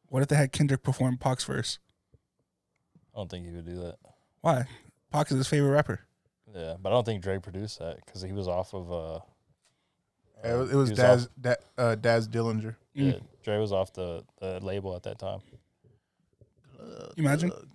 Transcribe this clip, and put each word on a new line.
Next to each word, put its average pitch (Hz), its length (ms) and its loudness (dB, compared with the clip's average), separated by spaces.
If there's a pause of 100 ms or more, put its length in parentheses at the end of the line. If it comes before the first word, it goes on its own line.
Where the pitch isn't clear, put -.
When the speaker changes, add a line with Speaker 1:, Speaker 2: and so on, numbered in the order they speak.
Speaker 1:
What 135 140 2
if 143 60 0
they 147 80 4
had 143 160 4
Kendrick 139 300 2
perform 127 360 2
Pac's 131 260 0
verse? - 340 -4 (1400)
Speaker 2:
I - 40 -14
don't 90 120 -8
think 87 160 -10
he 85 60 -12
would 85 140 -12
do 87 100 -10
that. 87 200 -10 (440)
Speaker 1:
Why? 131 240 2 (480)
Pac 147 180 2
is 135 80 2
his 131 100 0
favorite 143 220 4
rapper. 147 300 2 (540)
Speaker 2:
Yeah, 82 260 -6
but 95 100 -2
I - 20 4
don't 120 120 6
think 104 180 -4
Dre 95 160 -2
produced 95 420 -10
that 82 260 -10
'cause 92 160 -12
he 92 100 -8
was 98 160 -4
off 90 260 -2
of, 87 180 -8
uh, 82 280 -8 (1200)
Speaker 3:
Yeah, 117 120 -2
it 120 40 2
was, 131 120 0
Speaker 2:
Uh, - 20 -4
Speaker 3:
it 139 40 4
was 135 120 6
Speaker 2:
he 107 40 0
was 101 60 -2
Speaker 3:
Daz, 123 280 8
Speaker 2:
off - 40 -16 (100)
Speaker 3:
Da-, 123 140 2 (280)
uh, 117 140 4
Daz 117 320 2
Dillinger. 113 480 -2 (180)
Speaker 2:
Yeah, 139 180 2
Speaker 1:
Mm. - 100 -4 (200)
Speaker 2:
Dre 104 160 0
was 104 140 0
off 95 200 0
the, 87 320 -8 (160)
the 95 200 -6
label 95 360 -4
at 90 80 -12
that 101 140 -10
time. 98 220 -8 (1400)
Speaker 3:
Uh, - 380 -16
Speaker 1:
You 156 80 0
imagine? 160 280 2
Speaker 3:
uh, - 80 -10 (140)